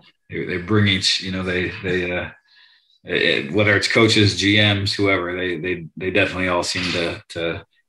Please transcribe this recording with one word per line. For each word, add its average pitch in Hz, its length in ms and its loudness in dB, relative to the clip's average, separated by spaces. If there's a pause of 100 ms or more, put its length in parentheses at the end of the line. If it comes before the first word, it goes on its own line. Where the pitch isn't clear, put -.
(300)
they, 85 160 -6
they 90 120 -4
bring 101 320 2
each, 95 340 0
you 95 80 -6
know, 92 120 -4
they, 90 280 -2 (100)
they, 90 300 -2
uh, 90 180 -6 (760)
it, 76 500 -2
whether 104 240 4
it's - 100 0
coaches, 110 500 4
G 101 200 2
Ms, 104 360 2
whoever, 92 440 0
they, 90 200 -4
they, 85 380 -6
they 92 160 -6
definitely 90 380 0
all 87 140 2
seem 90 280 -4
to, 85 380 -4
to 82 360 -6 (240)